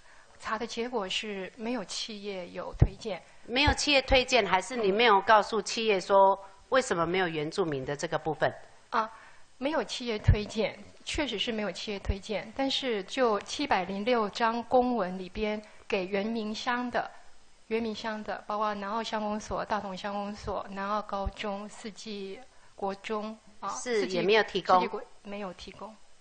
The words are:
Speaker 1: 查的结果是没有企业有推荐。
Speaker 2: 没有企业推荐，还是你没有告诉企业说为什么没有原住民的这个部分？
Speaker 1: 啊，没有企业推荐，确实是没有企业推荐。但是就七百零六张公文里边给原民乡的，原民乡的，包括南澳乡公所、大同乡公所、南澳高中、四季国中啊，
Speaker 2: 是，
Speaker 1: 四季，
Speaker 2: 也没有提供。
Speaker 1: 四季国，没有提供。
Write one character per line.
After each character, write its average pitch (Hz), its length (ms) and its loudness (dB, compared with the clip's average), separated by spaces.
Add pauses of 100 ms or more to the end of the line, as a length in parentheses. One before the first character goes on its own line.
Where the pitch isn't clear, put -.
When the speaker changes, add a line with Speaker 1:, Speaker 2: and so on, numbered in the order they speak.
(400)
Speaker 1:
查 220 180 -4
的 233 80 -6
结 233 240 -6
果 214 180 -4
是 190 480 -6
没 233 180 -6
有 214 120 -6
企 208 380 -8
业 185 260 -8
有 180 240 -10
推 190 220 6
荐。 190 260 -6 (240)
Speaker 2:
没 247 180 2
有 285 100 6
企 294 180 2
业 277 100 8
推 254 240 6
荐， 247 200 6
还 185 140 4
是 247 160 -6
你 214 160 2
没 214 120 4
有 202 180 8
告 214 200 8
诉 202 200 0
企 226 240 -4
业 202 140 4
说 196 380 8 (320)
为 175 120 6
什 180 160 0
么 165 80 2
没 175 140 2
有 185 80 2
原 156 240 -2
住 196 120 0
民 143 220 -2
的 143 100 -2
这 170 120 -4
个 156 100 0
部 156 160 -2
分？ 143 180 2 (380)
Speaker 1:
啊， 220 200 0 (480)
没 262 120 -2
有 302 140 0
企 247 240 -8
业 220 100 -2
推 214 260 4
荐， 202 340 -4 (280)
确 302 220 -2
实 220 100 -4
是 240 140 -2
没 220 100 -4
有 196 100 -4
企 - 200 -8
业 196 80 -6
推 202 180 -2
荐。 208 380 -8
但 269 140 0
是 233 340 -2
就 226 380 2
七 - 260 -6
百 196 160 2
零 196 200 -6
六 226 240 2
张 233 360 0
公 247 320 4
文 185 240 -2
里 185 100 -10
边 214 320 -4 (260)
给 190 180 0
原 196 200 0
民 220 280 -4
乡 247 360 -2
的， 233 200 -2 (580)
原 226 140 -2
民 220 120 -4
乡 214 300 -6
的， 202 240 -8
包 208 100 -4
括 214 160 0
南 202 160 -6
澳 226 140 -4
乡 214 180 -4
公 214 180 -2
所、 180 240 -4
大 208 160 -2
同 202 160 -8
乡 202 160 -8
公 202 220 -6
所、 208 380 -6
南 196 180 -6
澳 208 120 -2
高 196 260 -4
中、 202 420 -6
四 - 220 -12
季 196 480 -10 (360)
国 196 200 -4
中 220 420 -6 (220)
啊， 196 100 -6
Speaker 2:
是， 226 320 -2
Speaker 1:
四 180 60 0
季， 185 100 -2
Speaker 2:
也 170 60 2
没 196 100 4
有 214 100 8
提 202 180 -4
供。 185 160 6
Speaker 1:
四 180 40 6
季 175 60 2
国， 208 140 -8 (200)
没 202 180 -10
有 190 140 -8
提 - 180 -16
供。 208 240 -16 (260)